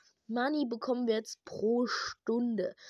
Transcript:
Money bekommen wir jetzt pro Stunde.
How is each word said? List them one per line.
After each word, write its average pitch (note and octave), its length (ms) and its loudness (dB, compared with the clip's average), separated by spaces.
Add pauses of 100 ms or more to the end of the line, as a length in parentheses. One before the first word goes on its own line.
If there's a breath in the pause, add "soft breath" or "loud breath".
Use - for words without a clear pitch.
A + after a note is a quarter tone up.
(280 loud breath)
Money C4+ 380 0
bekommen A#3+ 400 0
wir A3+ 80 4
jetzt - 300 -6
pro A#3+ 420 2
Stunde. A3+ 880 -2 (160 loud breath)